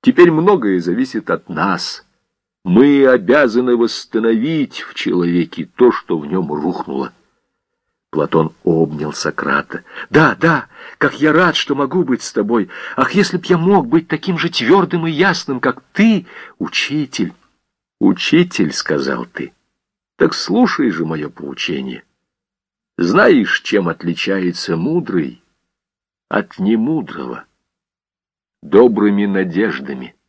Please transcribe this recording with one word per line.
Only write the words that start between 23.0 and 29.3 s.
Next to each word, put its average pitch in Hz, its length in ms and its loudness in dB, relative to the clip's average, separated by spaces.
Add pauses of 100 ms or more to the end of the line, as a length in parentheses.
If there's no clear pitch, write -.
чем 95 260 -2
отличается 87 880 -4
мудрый 92 640 -4 (880)
от - 300 -4
немудрого?» 104 880 -4 (1160)
Добрыми 104 640 4
надеждами. 85 880 -4 (140)